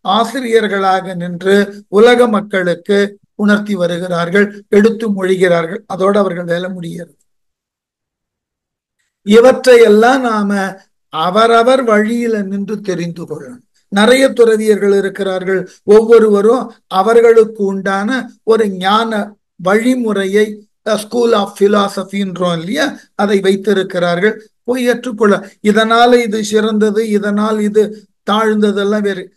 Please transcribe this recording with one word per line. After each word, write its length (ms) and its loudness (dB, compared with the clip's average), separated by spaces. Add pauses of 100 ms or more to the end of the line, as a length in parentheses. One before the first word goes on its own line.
ஆசிரியர்களாக 1040 -2
நின்று 400 -2 (360)
உலக 360 4
மக்களுக்கு 720 -2 (380)
உணர்த்தி 400 0
வருகிறார்கள், 720 -2 (240)
எடுத்து 400 2
மொழிகிறார்கள். 760 -2
அதோடு 340 -2
அவர்கள் 280 -4
வேலை 220 -4
முடிகிறது. 440 -12 (2000)
இவற்றையெல்லாம் 1000 6
நாம 300 -2 (600)
அவரவர் 680 2
வழியில 600 0
நின்று 380 -8
தெரிந்து 420 -8
கொள்ளணும். 400 -14 (280)
நிறைய 380 2
துறவியர்கள் 680 2
இருக்கிறார்கள், 640 -4 (260)
ஒவ்வொருவரும் 760 4 (280)
அவர்களுக்கு 720 4
உண்டான 440 -4 (340)
ஒரு 220 0 (120)
ஞான 340 0 (480)
வழிமுறையை, 880 0 (340)
the 160 -4
school 360 -2
of 200 0
philosophy-ன்றோம் 1000 -2
இல்லையா, 300 -4 (300)
அதை 240 0
வைத்திருக்கிறார்கள். 960 -2 (260)
போய் 240 -4
ஏற்றுக்கொள்ள, 500 0 (280)
இதனால 560 2
இது 240 -4
சிறந்தது, 680 0
இதனால் 520 -2
இது 220 0 (420)
தாழ்ந்ததெல்லாம் 800 0
வேறு. 180 -6 (120)